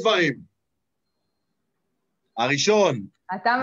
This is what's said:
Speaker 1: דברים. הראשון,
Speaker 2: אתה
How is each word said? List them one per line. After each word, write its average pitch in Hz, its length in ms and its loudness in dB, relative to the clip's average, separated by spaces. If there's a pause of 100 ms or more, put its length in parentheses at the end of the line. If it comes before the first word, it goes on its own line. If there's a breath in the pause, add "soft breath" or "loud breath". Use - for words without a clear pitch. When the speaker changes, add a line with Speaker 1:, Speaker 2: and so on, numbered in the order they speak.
Speaker 1:
דברים. 180 340 2 (2000)
הראשון, 143 580 2 (380)
Speaker 2:
אתה 233 280 -2